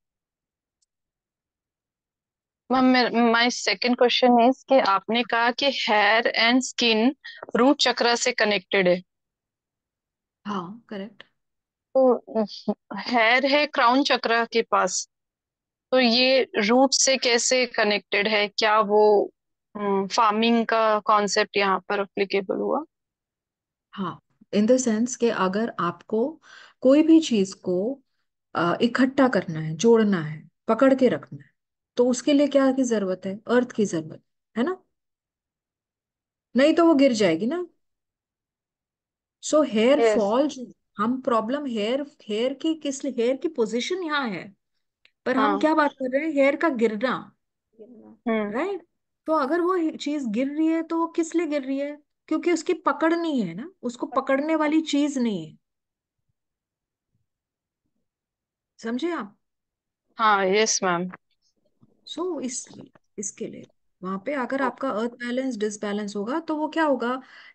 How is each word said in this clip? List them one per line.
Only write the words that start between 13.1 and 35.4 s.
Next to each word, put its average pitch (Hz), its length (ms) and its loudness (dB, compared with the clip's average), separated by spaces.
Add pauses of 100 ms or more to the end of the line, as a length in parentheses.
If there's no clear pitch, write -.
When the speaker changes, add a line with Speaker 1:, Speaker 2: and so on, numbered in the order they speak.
Speaker 1:
है 294 200 2
क्राउन 262 360 2
चक्रा 233 420 0
के 226 180 0
पास, 196 460 -2 (840)
तो 254 100 4
ये 254 420 4
रूट 247 500 2
से 262 240 2
कैसे 247 500 0
कनेक्टेड 208 640 -2
है? 208 200 0
क्या 214 320 0
वो, 208 520 4 (440)
हम्म, 196 300 -2
फार्मिंग 226 600 2
का 220 340 0
कॉन्सेप्ट 208 560 0
यहाँ 196 220 0 (100)
पर 202 120 -4
एप्लीकेबल 196 540 -4
हुआ? 208 300 -4 (1080)
Speaker 2:
हाँ, 180 280 -10 (340)
in 208 120 2
the 262 220 4
sense 226 280 -2
कि 233 120 0
अगर 202 500 -2
आपको 214 640 -4 (400)
कोई 277 220 6
भी 320 180 8
चीज 196 320 0
को, 196 480 -4 (540)
अ, 170 280 0
इकट्ठा 254 460 2
करना 165 320 -2
है, 160 140 -6
जोड़ना 220 460 4
है, 156 280 -10 (200)
पकड़ 262 260 4
के 262 140 2
रखना 151 360 -6
है, - 60 -20 (460)
तो 247 140 2
उसके 254 220 0
लिए 285 160 4
क्या 269 240 2
की 262 120 0
जरूरत 196 420 -2
है? 196 200 -10
अर्थ 240 260 0
की 214 120 0
जरूरत 160 380 -6 (360)
है 240 60 -2
ना, 370 180 -6 (1700)